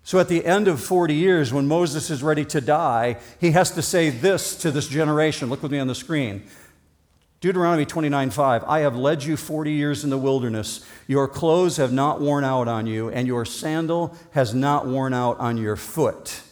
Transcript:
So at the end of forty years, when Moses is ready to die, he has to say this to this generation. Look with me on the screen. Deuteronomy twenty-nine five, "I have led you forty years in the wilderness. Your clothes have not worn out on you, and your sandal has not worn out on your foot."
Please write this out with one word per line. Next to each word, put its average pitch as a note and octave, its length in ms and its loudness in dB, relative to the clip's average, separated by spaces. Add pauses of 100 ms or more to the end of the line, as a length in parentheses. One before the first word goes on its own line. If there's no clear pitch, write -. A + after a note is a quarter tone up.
So - 160 0
at F3+ 120 4
the E3+ 160 0
end F#3+ 240 4
of D3 120 0
forty F3 340 2
years, D#3+ 360 2
when C#3 160 0
Moses D#3 420 0
is C#3 140 -4
ready D3+ 220 0
to D3+ 160 -2
die, B2 560 0 (220)
he E3+ 120 4
has F3 200 4
to E3+ 100 -4
say E3 280 2
this E3+ 460 0
to D#3+ 160 -2
this - 160 -2
generation. D3+ 640 0
Look C3 120 -6
with C#3+ 120 -6
me C#3+ 60 -2
on C3 80 -2
the B2+ 60 -2
screen. B2 500 -4 (960)
Deuteronomy F3 440 2
twenty-nine C#3+ 460 0
five, C3 340 2
"I D#3 140 2
have C#3 160 2
led C#3 280 0
you D3+ 140 -2
forty D#3 360 -6
years D3 300 0
in D3 60 -2
the C3+ 80 0
wilderness. B2 680 -2 (240)
Your C3+ 200 2
clothes E3 500 2
have B2+ 160 0
not C#3 260 0
worn C#3+ 240 0
out C3 240 0
on A2+ 200 -2
you, A2 220 -4
and B2+ 180 -2
your A#2+ 180 -2
sandal E3 680 -4 (160)
has B2 220 0
not C#3 340 2
worn C3 260 -2
out B2 260 0
on A#2+ 180 -2
your G#2+ 180 -2
foot." - 640 -4 (100)